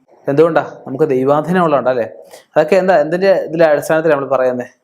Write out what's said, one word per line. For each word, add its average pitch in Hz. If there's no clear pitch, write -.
എന്തുകൊണ്ടാ? 151
നമുക്ക് 135
ദൈവാധീനം 147
ഉള്ളതുകൊണ്ട്, 131
അല്ലേ? 123
അതൊക്കെ 160
എന്താ, 185
എന്തിന്റെ 175
ഇതിലെ 165
അടിസ്ഥാനത്തിൽ 156
നമ്മൾ 139
പറയുന്നത്? 127